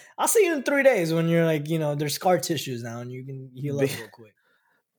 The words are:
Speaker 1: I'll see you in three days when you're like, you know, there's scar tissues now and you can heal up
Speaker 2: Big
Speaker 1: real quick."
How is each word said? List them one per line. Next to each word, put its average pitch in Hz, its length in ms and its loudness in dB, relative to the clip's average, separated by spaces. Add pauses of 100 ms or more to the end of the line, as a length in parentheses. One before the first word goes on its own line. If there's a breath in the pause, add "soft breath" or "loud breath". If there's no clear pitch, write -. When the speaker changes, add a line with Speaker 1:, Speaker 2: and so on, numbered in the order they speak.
(180 loud breath)
Speaker 1:
I'll - 100 0
see 440 180 4
you 339 80 2
in 285 100 -2
three 285 200 2
days 190 300 4
when 165 160 2
you're 165 160 4
like, 156 240 0
you 165 100 -2
know, 147 160 -2
there's 147 200 -2
scar 185 220 2
tissues 131 460 -4
now 117 160 -10
and 123 120 -12
you 127 140 -12
can 131 300 -14
heal 139 240 -6
up 139 80 2
Speaker 2:
Big 135 100 -6
Speaker 1:
real 113 140 -14
quick." 107 220 -20 (640)